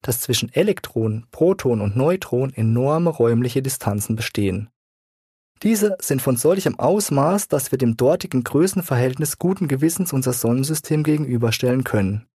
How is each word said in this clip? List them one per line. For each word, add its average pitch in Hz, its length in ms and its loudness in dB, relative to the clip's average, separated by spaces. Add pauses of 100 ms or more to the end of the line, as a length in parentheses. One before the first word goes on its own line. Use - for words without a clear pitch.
dass - 200 -4
zwischen 117 320 -2
Elektronen, 117 760 -2
Protonen 156 500 0
und 104 140 -2
Neutronen 135 600 0
enorme 135 540 2
räumliche 120 520 2
Distanzen 113 540 -2
bestehen. 101 540 -4 (960)
Diese 202 360 2
sind 135 220 -2
von 127 140 0
solchem 165 440 0
Ausmaß, 170 680 2
dass - 240 -2
wir 135 60 -2
dem 117 200 2
dortigen 131 460 2
Größenverhältnis 143 960 0
guten 185 280 0
Gewissens 156 460 0
unser 127 200 0
Sonnensystem 135 680 0
gegenüberstellen 127 800 0
können. 101 500 -2